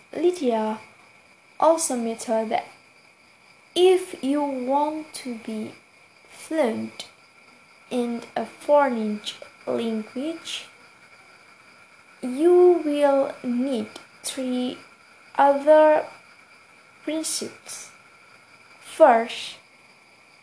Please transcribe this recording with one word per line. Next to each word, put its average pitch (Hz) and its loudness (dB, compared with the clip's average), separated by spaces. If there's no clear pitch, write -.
Lydia 240 -2
also 320 2
made 226 -6
her 226 -2
that - -6
if 359 2
you 285 -2
want 285 -4
to 247 -8
be 220 -8
fluent 226 -4
in 240 -4
a 226 -4
foreign 233 2
language, 247 -6
you 339 4
will 285 2
need 240 -2
three 254 -6
other 302 6
principles. - -10
First, - 2